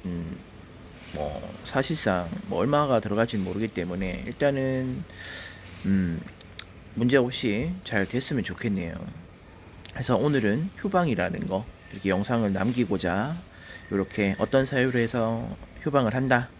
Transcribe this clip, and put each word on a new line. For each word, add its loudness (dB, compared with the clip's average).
음, -6
뭐, -4
사실상 0
뭐 0
얼마가 6
들어갈지는 0
모르기 -2
때문에 -2
일단은, 0
음, 2
문제 4
없이 2
잘 0
됐으면 -2
좋겠네요. -2
그래서 0
오늘은 2
휴방이라는 0
거 -2
이렇게 -2
영상을 2
남기고자 0
요렇게 0
어떤 2
사유로 2
해서 0
휴방을 4
한다. 2